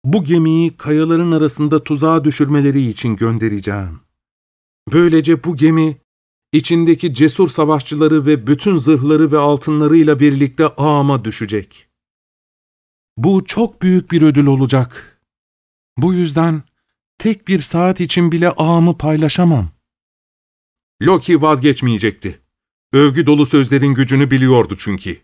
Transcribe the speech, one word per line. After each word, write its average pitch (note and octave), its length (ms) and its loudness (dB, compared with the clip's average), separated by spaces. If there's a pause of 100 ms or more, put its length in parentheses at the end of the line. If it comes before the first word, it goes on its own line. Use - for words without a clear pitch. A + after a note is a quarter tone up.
bu F3 180 0
gemiyi D#3+ 540 0
kayaların E3 540 -2
arasında D3+ 520 0
tuzağa D3+ 400 0
düşürmeleri C#3 640 0
için A2 280 -4
göndereceğim. G#2 880 -6 (880)
Böylece D#3+ 520 2
bu E3 140 -6
gemi, D#3 400 0 (540)
içindeki E3 640 0
cesur D#3 360 2
savaşçıları D3+ 760 0
ve C3+ 220 0
bütün D#3+ 300 0
zırhları D3 540 2
ve D3+ 60 0
altınlarıyla D3+ 840 2
birlikte C#3 480 0
ağıma C#3+ 580 0
düşecek. G#2 640 -8 (1300)
Bu F#3 280 0
çok - 360 -4
büyük F#3 300 0
bir E3 100 2
ödül C#3+ 240 4
olacak. C3+ 760 -2 (760)
Bu E3+ 160 0
yüzden D#3+ 500 -2 (540)
tek G#3+ 300 -4
bir F#3 120 0
saat F3+ 420 -2
için E3+ 300 0
bile E3+ 180 0
ağımı E3+ 480 0
paylaşamam." D#3 720 0 (1300)
Loki E3 400 2
vazgeçmeyecekti. B2 1000 -2 (520)
Övgü C#3+ 320 2
dolu D3 200 4
sözlerin C3+ 480 0
gücünü C3+ 380 0
biliyordu B2+ 480 2
çünkü. F#2+ 440 -8